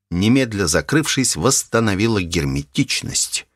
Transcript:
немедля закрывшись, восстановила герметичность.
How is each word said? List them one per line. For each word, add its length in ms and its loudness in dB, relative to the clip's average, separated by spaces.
немедля 580 2
закрывшись, 680 0
восстановила 840 0
герметичность. 1300 -4